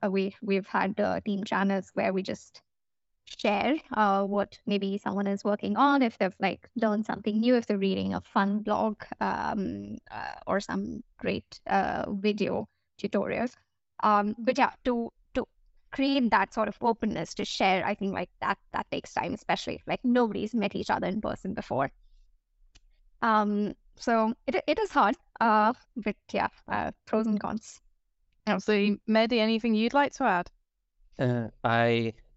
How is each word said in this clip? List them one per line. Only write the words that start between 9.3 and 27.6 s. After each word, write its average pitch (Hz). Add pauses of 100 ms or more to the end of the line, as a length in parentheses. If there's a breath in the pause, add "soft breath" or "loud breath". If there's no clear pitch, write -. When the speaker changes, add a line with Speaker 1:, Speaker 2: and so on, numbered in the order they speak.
Speaker 1:
uh, - (100)
or 190
some 208 (180)
great, -
uh, -
video 208 (340)
tutorials. - (500)
Um, 208
but 247
yeah, 254 (120)
to, 233 (260)
to 247 (460)
create 269
that 202
sort 220
of 208
openness 226
to 202
share, 190
I 208
think, 196
like, 180 (120)
that, 202 (160)
that -
takes -
time, -
especially -
if, -
like, 170
nobody's 226
met 202
each 202
other 214
in 208
person -
before. 139 (1300)
Um, 208 (220)
so 226 (140)
it, -
it 302
is 415
hard, 254 (240)
uh, 214 (240)
but 214 (180)
yeah, 196 (200)
uh, - (140)
pros 220
and 214
cons. - (640)